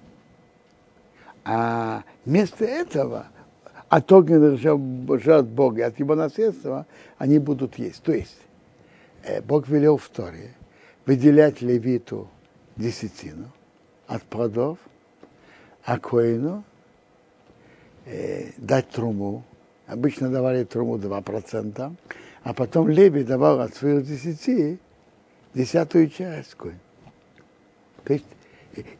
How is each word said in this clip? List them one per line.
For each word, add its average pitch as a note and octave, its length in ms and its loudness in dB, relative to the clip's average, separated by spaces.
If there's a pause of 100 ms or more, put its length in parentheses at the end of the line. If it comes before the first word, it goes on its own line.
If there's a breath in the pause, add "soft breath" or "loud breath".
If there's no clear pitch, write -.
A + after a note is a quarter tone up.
(1400 soft breath)
А A2+ 580 -4 (220 soft breath)
вместо F#3+ 400 0
этого C#3+ 600 -4 (640 loud breath)
от D#3 220 2
огненных D#3 480 8
жертв, C#3+ 240 2 (400)
жертв C#3+ 280 4
Бога A#2 300 0
и A#2 40 0
от A#2 140 -6
его D3 160 -2
наследства D#3 720 -4 (320 soft breath)
они C#3+ 200 2
будут C#3 400 -4
есть. A2+ 240 -10
То E3 100 -2
есть, G2 260 -6 (840 soft breath)
э, G2+ 200 -8
Бог C3+ 260 -2
велел D3 300 4
в - 100 -18
Торе F#2+ 460 -14 (500 soft breath)
выделять C#3+ 560 6
левиту A#2+ 680 -2 (480)
десятину G#2+ 760 -10 (560)
от A#2+ 160 -10
плодов, A#2+ 560 -4 (1080 soft breath)
а A#2+ 140 -2
коину, A#2+ 680 0 (1400 soft breath)
э, - 500 -8
дать C3 320 0
труму. A2 560 -4 (420)
Обычно B2+ 440 -4
давали B2+ 340 0
труму A#2 320 -4
два G2 240 -6
процента, G#2+ 760 -8 (480 loud breath)
а A#2+ 120 -6
потом D#3 340 0
леви D#3 340 6
давал C3 380 2
от A#2+ 140 -6
своих C#3+ 320 0
десяти D#3 720 -2 (720)
десятую D3+ 560 2
часть E3 460 -12
коину. F2 240 -16 (1300)
То C#3+ 100 -2
есть, C#3+ 120 -6 (500 loud breath)
э, - 60 -14 (180 loud breath)